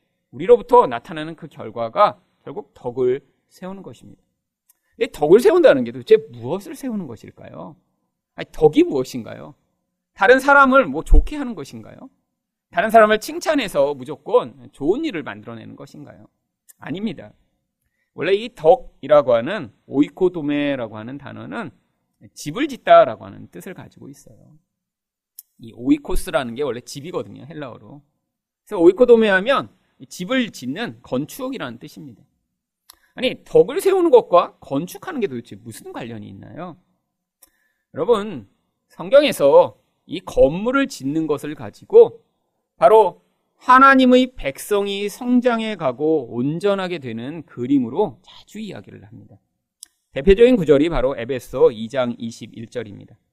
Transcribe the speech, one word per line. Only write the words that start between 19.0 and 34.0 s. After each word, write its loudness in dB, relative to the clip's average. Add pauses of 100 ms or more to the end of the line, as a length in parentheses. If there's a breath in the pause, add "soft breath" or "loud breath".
하는, -6 (140)
오이코도메라고 -4
하는 -16
단어는 -14 (640)
집을 -8
짓다라고 2
하는 -20
뜻을 -18
가지고 -20
있어요. -20 (1040)
이 -20
오이코스라는 -4
게 -6
원래 -6
집이거든요, -14
헬라어로. -18 (640)
그래서 -6
오이코도메 6
하면 0 (300)
이 -20
집을 -6
짓는 -12
건축이라는 -10
뜻입니다. -20 (920 soft breath)
아니, -6
덕을 2
세우는 2